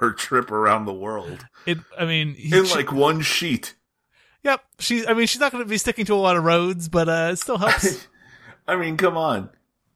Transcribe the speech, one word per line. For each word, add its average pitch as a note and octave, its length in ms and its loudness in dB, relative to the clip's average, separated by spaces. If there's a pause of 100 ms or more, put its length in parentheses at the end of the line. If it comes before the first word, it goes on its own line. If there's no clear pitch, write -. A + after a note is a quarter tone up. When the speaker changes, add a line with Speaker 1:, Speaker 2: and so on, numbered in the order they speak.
Speaker 1:
her A#2 100 2
trip B2 400 -2
around G#2+ 340 2
the G2+ 80 -6
world? F#2+ 520 -10 (200)
Speaker 2:
It, E3+ 120 -2 (200)
I F3 80 -2
mean, D#3 300 -2
he, D#3 220 -2
Speaker 1:
in, F#3+ 80 6
Speaker 2:
she F3+ 100 0
Speaker 1:
like, C#3+ 160 -2
one D3 300 2
sheet. - 540 -2 (680)
Speaker 2:
Yep. C#4 180 0 (180)
She, A3+ 280 -2
I A#3 60 2
mean, A3+ 140 4
she's B3 120 -2
not C#4 140 2
gonna B3 120 -6
be G#3+ 120 -2
sticking A3 280 -2
to G#3 80 0
a - 20 4
lot F#3+ 200 4
of E3+ 80 2
roads, E3+ 460 2
but, E3 180 2
uh, E3 240 2
it F3+ 60 -4
still A#3+ 200 -4
helps. G3 500 0 (300)
Speaker 1:
<laughs> - 300 -18
I F3+ 80 0
mean, E3 220 -4
come F3 200 2
on. A#2+ 320 -2 (460)